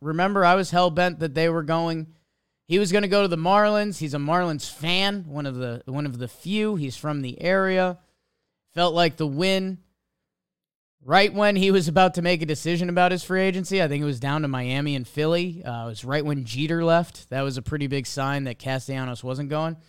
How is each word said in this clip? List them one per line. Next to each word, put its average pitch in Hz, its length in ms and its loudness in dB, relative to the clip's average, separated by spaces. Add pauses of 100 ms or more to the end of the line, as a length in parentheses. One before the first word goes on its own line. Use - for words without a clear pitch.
remember, 180 440 2
I 175 120 8
was 190 140 0
hell-bent 175 500 2
that 156 140 -4
they 160 140 4
were 165 140 0
going, 165 460 -2 (580)
he 175 120 2
was 202 120 2
gonna 202 180 2
go 202 140 4
to 196 60 2
the 170 80 0
Marlins. 208 640 2
He's 151 160 -6
a 147 40 -2
Marlins 156 520 -2
fan, 185 580 -2
one 143 180 -8
of 135 80 -6
the, 123 320 -6
one 139 180 -6
of 127 140 -6
the 123 100 -8
few. 214 460 -2
He's 143 220 -6
from 147 260 -4
the 127 180 -10
area. 185 580 2 (760)
Felt 170 200 2
like 170 220 2
the 160 100 -2
win. 190 520 0 (1300)
Right 190 280 4
when 208 200 4
he 190 160 4
was 190 160 4
about 180 280 4
to 175 80 -2
make 175 180 2
a 165 60 -4
decision 170 420 -2
about 180 240 4
his 180 100 -4
free 185 200 0
agency, 190 400 0
I 160 60 2
think 143 120 -2
it 147 60 -2
was 139 120 -4
down 139 220 -2
to 147 80 -2
Miami 135 480 -2
and 123 100 -6
Philly. 170 560 -2
Uh, 117 220 -8
it 117 40 -8
was 110 140 -12
right 143 220 -2
when 139 220 -2
Jeter 151 360 -2
left. 165 460 0
That 131 140 -4
was 135 160 -4
a 123 40 -10
pretty 147 260 -4
big 135 180 -4
sign 139 380 -4
that 123 140 -8
Castellanos 131 640 -6
wasn't 135 280 -6
going. 160 260 -2 (120)